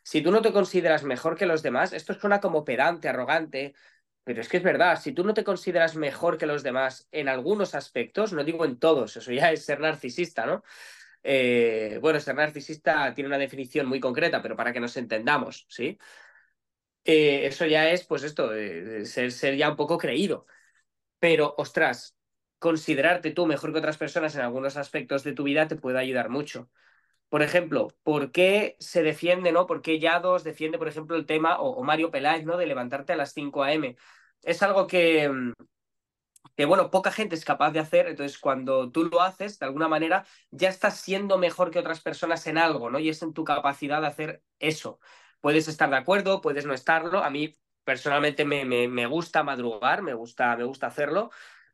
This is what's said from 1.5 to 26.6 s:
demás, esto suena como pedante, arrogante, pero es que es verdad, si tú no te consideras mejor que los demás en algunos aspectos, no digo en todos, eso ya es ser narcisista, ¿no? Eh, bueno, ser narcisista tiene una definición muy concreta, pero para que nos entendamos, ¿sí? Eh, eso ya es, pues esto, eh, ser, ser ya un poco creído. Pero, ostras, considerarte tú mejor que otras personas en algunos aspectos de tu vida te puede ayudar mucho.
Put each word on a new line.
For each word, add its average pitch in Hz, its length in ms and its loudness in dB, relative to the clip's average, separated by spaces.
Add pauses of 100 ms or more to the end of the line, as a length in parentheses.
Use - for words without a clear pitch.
demás, 147 300 0
esto - 220 -8
suena 202 260 2
como 165 240 0
pedante, 151 440 0
arrogante, 139 680 -2 (500)
pero 113 180 -6
es - 60 -10
que 180 100 0
es 165 40 2
verdad, 170 380 4
si 147 120 -6
tú 175 120 -2
no 208 100 0
te 214 100 0
consideras 170 520 0
mejor 160 420 -2
que 160 80 -2
los 147 160 -2
demás 131 500 -4
en 147 160 -4
algunos 160 460 -2
aspectos, 147 580 -4
no 147 120 -2
digo 165 200 0
en 127 140 -2
todos, 135 380 4
eso 120 160 -10
ya 156 200 4
es 156 120 -4
ser 143 160 -4
narcisista, 151 680 -4
¿no? 180 160 -4 (600)
Eh, 117 800 2
bueno, 151 180 4
ser 135 160 -6
narcisista 151 800 0
tiene 139 140 -6
una 143 100 -2
definición 135 500 -4
muy 131 120 -2
concreta, 131 420 0
pero 110 140 -8
para 117 160 -6
que 123 80 -6
nos 120 160 -6
entendamos, 120 720 -2
¿sí? 147 280 -8 (1040)
Eh, 147 420 6
eso 160 200 -2
ya 156 240 4
es, 175 140 0
pues 156 180 -4
esto, 147 320 -2
eh, 104 500 -8
ser, 123 280 -2
ser 139 240 -2
ya 147 140 2
un 151 60 -4
poco 156 220 0
creído. 156 480 -2 (720)
Pero, 151 380 4
ostras, 143 580 -2 (420)
considerarte 160 720 2
tú 175 140 0
mejor 156 260 -2
que 156 80 0
otras 151 180 -2
personas 156 380 -4
en 135 60 -2
algunos 135 340 -4
aspectos 139 480 -4
de 147 100 -4
tu 147 100 -4
vida 151 240 2
te 156 80 -4
puede 127 220 -2
ayudar 127 320 -2
mucho. 131 400 -8 (600)